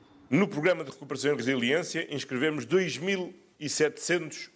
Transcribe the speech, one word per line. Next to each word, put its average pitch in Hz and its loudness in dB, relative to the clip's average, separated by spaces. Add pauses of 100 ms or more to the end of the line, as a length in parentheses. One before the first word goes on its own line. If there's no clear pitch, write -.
(300)
No 185 4
Programa 160 0
de 135 -12
Recuperação 139 -2
e 139 -2
Resiliência, 135 0
inscrevemos 135 -2
dois 156 2
mil 185 -2 (260)
e 147 -4
setecentos 156 0